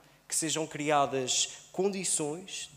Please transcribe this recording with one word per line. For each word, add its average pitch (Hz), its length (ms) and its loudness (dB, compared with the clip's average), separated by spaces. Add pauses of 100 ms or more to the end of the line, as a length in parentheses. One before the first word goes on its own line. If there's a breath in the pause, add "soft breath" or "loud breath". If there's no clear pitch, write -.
(280 loud breath)
que - 80 -4
sejam 156 300 0
criadas 143 1080 0
condições 185 1040 -2